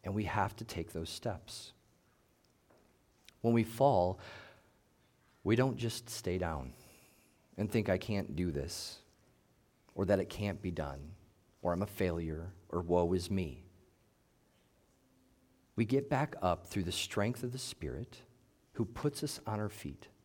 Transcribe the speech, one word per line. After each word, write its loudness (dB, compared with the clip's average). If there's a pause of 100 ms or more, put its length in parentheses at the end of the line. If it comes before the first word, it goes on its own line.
And -2
we 0
have 0
to -8
take -6
those -6
steps. -8 (1700)
When 6
we 8
fall, 4 (1200)
we 4
don't 4
just -4
stay -4
down -4 (840)
and -2
think, 2
"I 4
can't -2
do 0
this," -6 (920)
or 0
that 6
it -2
can't -4
be -2
done, -6 (480)
or 2
"I'm 0
a 0
failure," -2 (160)
or 0
"woe 4
is 0
me." -2 (2000)
We 4
get 2
back 2
up 2
through -2
the -2
strength 0
of -4
the -8
Spirit -8 (520)
who 0
puts -4
us -6
on -2
our -2
feet. -10 (160)